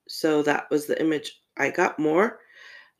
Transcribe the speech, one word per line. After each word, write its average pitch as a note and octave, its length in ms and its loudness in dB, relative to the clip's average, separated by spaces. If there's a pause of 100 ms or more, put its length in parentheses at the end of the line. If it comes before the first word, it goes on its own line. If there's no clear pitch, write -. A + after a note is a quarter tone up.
So D3+ 340 0
that D3 280 0
was D3 160 0
the - 140 -2
image D#3 400 -2 (160)
I C#3 140 0
got - 280 0
more, D#3+ 420 2 (580)